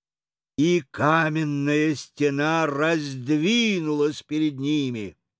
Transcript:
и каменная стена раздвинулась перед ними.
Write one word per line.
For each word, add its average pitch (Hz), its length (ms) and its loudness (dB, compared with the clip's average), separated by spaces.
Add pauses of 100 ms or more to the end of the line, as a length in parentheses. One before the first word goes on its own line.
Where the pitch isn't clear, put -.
(560)
и 170 340 2
каменная 151 1040 0
стена 147 720 0
раздвинулась 151 1600 0
перед 151 360 -2
ними. 131 600 -2 (220)